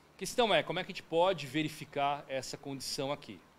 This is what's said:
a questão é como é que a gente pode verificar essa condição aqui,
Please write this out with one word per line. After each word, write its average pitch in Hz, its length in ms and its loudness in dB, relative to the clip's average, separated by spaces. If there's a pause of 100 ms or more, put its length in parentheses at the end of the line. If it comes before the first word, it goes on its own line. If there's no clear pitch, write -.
(140)
a - 40 -20
questão 208 340 4
é 156 100 6
como 160 160 -2
é 185 60 -4
que - 80 -12
a - 20 -10
gente - 80 -12
pode 165 440 2
verificar 143 800 -2
essa 131 300 -6
condição 139 520 -6
aqui, 110 300 -10 (180)